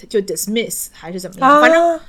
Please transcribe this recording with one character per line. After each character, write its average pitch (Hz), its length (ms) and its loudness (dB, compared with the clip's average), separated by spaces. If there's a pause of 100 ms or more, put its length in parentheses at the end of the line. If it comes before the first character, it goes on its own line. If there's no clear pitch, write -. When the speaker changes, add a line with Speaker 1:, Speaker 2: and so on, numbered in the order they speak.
Speaker 1:
就 214 120 -2
dismiss 196 720 -6
还 160 200 -16
是 185 80 -10
怎 180 140 -14
么 - 60 -16
样， 269 100 2
Speaker 2:
啊。 294 120 6
Speaker 1:
反 311 100 6
正 330 360 2